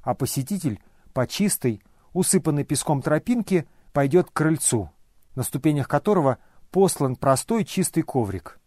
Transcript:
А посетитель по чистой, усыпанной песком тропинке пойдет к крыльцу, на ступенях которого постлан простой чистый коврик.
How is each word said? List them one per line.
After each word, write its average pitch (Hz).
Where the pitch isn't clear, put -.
А 123
посетитель 135
по 127
чистой, -
усыпанной 156
песком 143
тропинке 175
пойдет 143
к -
крыльцу, 143
на 127
ступенях 143
которого 147
постлан 147
простой 156
чистый -
коврик. 98